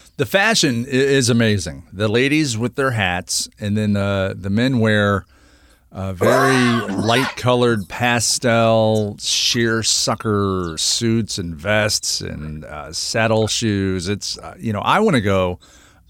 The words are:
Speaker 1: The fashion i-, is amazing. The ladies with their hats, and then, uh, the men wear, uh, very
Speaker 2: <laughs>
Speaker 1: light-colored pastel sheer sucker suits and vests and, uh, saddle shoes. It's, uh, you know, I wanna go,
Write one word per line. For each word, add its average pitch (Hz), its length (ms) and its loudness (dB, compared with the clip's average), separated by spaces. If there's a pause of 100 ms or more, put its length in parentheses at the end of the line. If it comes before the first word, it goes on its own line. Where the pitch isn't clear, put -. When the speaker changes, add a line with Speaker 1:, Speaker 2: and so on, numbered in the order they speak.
(160)
Speaker 1:
The 139 100 -2
fashion 185 600 0
i-, - 40 -12
is 135 400 2
amazing. 104 600 0
The 101 160 -2
ladies 135 500 2
with 120 160 -4
their 135 180 0
hats, 92 560 -2 (120)
and 104 160 -2
then, 104 200 0
uh, 98 400 0
the 98 140 -6
men 120 300 0
wear, 104 440 2 (680)
uh, 95 220 -8
very 120 800 2
Speaker 2:
<laughs> - 20 -6
Speaker 1:
light-colored 120 920 2
pastel 113 1300 2
sheer 113 600 0
sucker 101 960 0
suits 113 600 0
and 85 160 -6
vests 104 680 -2
and, 76 440 -10
uh, 76 280 -12
saddle 110 540 0
shoes. 98 640 0
It's, - 300 -6
uh, - 200 -16
you 113 140 -4
know, 104 80 -4
I 156 200 2
wanna 190 200 2
go, 92 380 2 (520)